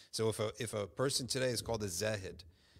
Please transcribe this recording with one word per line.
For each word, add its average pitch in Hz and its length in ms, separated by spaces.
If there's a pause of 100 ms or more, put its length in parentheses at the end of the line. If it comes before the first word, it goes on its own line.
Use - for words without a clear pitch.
(100)
So 110 180
if 107 100
a, 110 200
if 113 160
a 104 120
person 135 400
today 127 240
is 113 120
called 113 200
a 104 60
zahid, 95 560 (360)